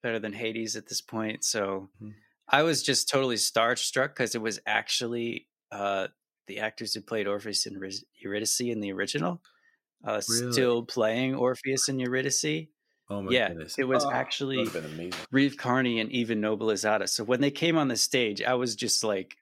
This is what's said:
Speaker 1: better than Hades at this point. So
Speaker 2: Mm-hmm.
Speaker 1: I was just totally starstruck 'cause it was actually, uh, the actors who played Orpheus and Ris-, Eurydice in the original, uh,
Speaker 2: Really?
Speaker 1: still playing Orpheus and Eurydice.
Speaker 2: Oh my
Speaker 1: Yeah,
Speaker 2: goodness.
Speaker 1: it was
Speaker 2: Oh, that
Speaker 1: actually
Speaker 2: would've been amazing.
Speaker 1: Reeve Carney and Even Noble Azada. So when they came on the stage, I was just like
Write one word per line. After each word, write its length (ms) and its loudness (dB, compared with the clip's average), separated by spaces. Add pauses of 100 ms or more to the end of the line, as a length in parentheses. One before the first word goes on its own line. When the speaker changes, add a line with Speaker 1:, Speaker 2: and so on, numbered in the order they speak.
Speaker 1:
better 180 -2
than 140 -6
Hades 420 -4
at 120 -12
this 140 -4
point. 420 -6
So 460 -2 (120)
Speaker 2:
Mm-hmm. 80 -14 (380)
Speaker 1:
I 160 6
was 180 2
just 260 0
totally 280 2
starstruck 800 0
'cause 180 0
it 80 -2
was 240 -4
actually, 840 -2 (240)
uh, 360 0 (400)
the 120 -10
actors 340 -4
who 80 -6
played 260 -2
Orpheus 380 -2
and 140 -10
Ris-, 240 -10 (100)
Eurydice 460 -2
in 200 0
the 120 -4
original, 500 -2 (600)
uh, 180 -2
Speaker 2:
Really? 0 -
Speaker 1:
still 640 2
playing 500 2
Orpheus 520 0
and 120 -2
Eurydice. 680 0 (420)
Speaker 2:
Oh 120 -4
my 60 -6
Speaker 1:
Yeah, 100 6
Speaker 2:
goodness. 400 -2
Speaker 1:
it 60 0
was 200 2
Speaker 2:
Oh, 100 0
that 0 -
Speaker 1:
actually 400 -2
Speaker 2:
would've 180 0
been 120 -6
amazing. 360 -8 (120)
Speaker 1:
Reeve 260 4
Carney 420 2
and 120 -2
Even 280 2
Noble 280 0
Azada. 400 2
So 160 0
when 180 2
they 100 4
came 260 2
on 100 4
the 80 0
stage, 460 2
I 120 2
was 220 0
just 280 0
like 380 -2